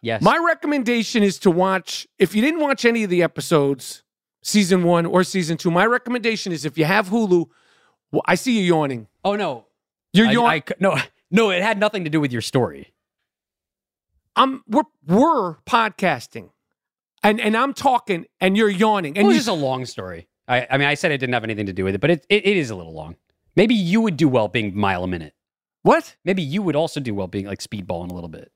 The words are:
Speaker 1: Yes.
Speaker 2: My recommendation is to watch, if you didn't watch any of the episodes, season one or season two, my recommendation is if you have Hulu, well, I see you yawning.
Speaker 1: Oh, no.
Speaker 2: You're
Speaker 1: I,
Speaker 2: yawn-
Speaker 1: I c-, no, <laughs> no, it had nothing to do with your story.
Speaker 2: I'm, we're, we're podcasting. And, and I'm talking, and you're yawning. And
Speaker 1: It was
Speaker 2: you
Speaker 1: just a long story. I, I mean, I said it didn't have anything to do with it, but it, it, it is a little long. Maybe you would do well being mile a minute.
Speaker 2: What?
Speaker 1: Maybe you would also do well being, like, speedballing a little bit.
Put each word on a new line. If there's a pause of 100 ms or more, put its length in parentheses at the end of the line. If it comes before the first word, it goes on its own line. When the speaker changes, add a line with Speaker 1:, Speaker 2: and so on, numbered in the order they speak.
Speaker 1:
Yes.
Speaker 2:
My
recommendation
is
to
watch, (140)
if
you
didn't
watch
any
of
the
episodes, (400)
season
one
or
season
two,
my
recommendation
is
if
you
have
Hulu, (680)
well,
I
see
you
yawning. (160)
Speaker 1:
Oh,
no. (440)
Speaker 2:
You're
Speaker 1:
I,
Speaker 2:
yawn-
Speaker 1:
I
c-,
no, (180)
<laughs>
no,
it
had
nothing
to
do
with
your
story. (1400)
Speaker 2:
I'm,
we're, (240)
we're
podcasting. (720)
And,
and
I'm
talking, (140)
and
you're
yawning.
And
Speaker 1:
It
was
Speaker 2:
you
Speaker 1:
just
a
long
story. (200)
I,
I
mean,
I
said
it
didn't
have
anything
to
do
with
it,
but
it,
it,
it
is
a
little
long. (400)
Maybe
you
would
do
well
being
mile
a
minute. (480)
Speaker 2:
What? (100)
Speaker 1:
Maybe
you
would
also
do
well
being,
like,
speedballing
a
little
bit.